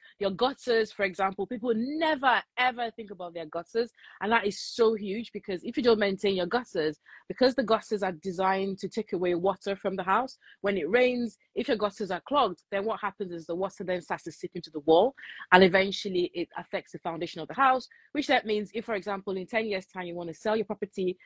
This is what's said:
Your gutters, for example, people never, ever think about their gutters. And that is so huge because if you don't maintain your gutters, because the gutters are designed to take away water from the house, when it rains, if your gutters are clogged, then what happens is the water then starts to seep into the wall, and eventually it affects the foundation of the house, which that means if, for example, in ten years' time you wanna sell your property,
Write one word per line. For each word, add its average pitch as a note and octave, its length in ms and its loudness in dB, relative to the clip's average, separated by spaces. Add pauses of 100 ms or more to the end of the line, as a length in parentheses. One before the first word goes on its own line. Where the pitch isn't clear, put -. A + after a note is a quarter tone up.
(200)
Your G3 120 0
gutters, A3+ 600 0
for - 120 -2
example, F#3+ 440 -2
people B3 280 -2
never, C4+ 640 2 (160)
ever A#3+ 340 0
think G#3 200 -14
about F3 220 -12
their E3+ 120 -8
gutters. G3 440 -4 (320)
And G3+ 100 0
that A3 140 4
is G3+ 140 0
so A3+ 360 2
huge G#3 360 -6
because F#3+ 320 -8
if - 140 -6
you C4 60 -2
don't A3+ 160 6
maintain G3 360 2
your F3+ 120 0
gutters, F3 520 -2 (300)
because B3+ 260 4
the C4+ 80 2
gutters G#3+ 400 0
are F#3+ 80 0
designed F#3+ 680 -2
to G3 100 -6
take - 240 -6
away F3+ 220 0
water G3 400 -2
from G3 200 -4
the F#3+ 80 -4
house, G#3+ 340 0 (240)
when G3 160 0
it D#3+ 120 -2
rains, B3 480 2 (180)
if - 120 -4
your B3 100 2
gutters G3 320 -4
are F3+ 120 -4
clogged, B3 500 0
then G3 140 -4
what G#3+ 140 -4
happens G3 320 -6
is E3 140 -10
the E3+ 100 -4
water F#3 280 -6
then F3+ 180 -2
starts E3+ 220 -8
to E3 80 -10
seep - 240 -12
into - 160 -10
the D#3 100 -8
wall, F3+ 320 6 (380)
and F#3 120 10
eventually F#3+ 720 2
it E3+ 240 -6
affects - 360 -10
the D#3+ 60 -14
foundation E3 420 -8
of D3+ 60 -10
the E3 60 -12
house, C4 340 2 (260)
which C#4+ 120 -4
that B3 220 2
means G#3 260 -2
if, A3 120 -6
for A3+ 100 -4
example, G3 420 -6
in F#3 80 -8
ten A3 220 -2
years' F#3+ 180 -4
time F3+ 220 -10
you E3+ 80 -10
wanna E3+ 180 -8
sell G#3+ 220 -2
your A3 100 -2
property, G3 500 -4 (100)